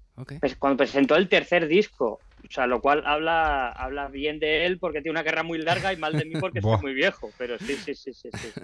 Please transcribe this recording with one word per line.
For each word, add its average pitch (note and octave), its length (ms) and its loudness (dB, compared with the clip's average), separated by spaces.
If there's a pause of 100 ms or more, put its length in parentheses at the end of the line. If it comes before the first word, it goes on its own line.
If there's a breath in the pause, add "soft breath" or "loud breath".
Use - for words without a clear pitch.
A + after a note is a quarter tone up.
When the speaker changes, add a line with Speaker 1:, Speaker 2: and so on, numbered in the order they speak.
(160)
Speaker 1:
ok. B2+ 240 -12
Speaker 2:
Pues B2+ 180 -2
cuando C#3 200 0
presentó C#3 380 4
el F#3 140 4
tercer E3+ 380 2
disco, D3 520 2 (260)
o - 60 -20
sea, B2+ 160 0
lo B2 140 0
cual C#3+ 240 4
habla, D3+ 640 2
habla C3+ 400 -8
bien D3 300 -4
de D#3 260 2
él F3+ 140 0
porque D#3 220 -2
tiene D#3+ 100 -4
una D#3+ 120 -2
carrera D#3+ 200 0
muy E3 160 -4
larga F3+ 340 0
y F3+ 40 -8
mal D#3 160 -2
de D#3 120 2
mí D#3+ 160 -12
porque D#3 180 -2
Speaker 3:
<laughs> - 20 -2
Buah. A2 160 4
Speaker 2:
soy F#2+ 60 -2
muy C3+ 100 -4
viejo, C#3 440 0
pero A#2+ 200 -6
sí, C#3 200 -6
sí, B2+ 180 -8
sí, - 180 -14
sí, - 200 -16
sí. A2+ 140 -10 (160)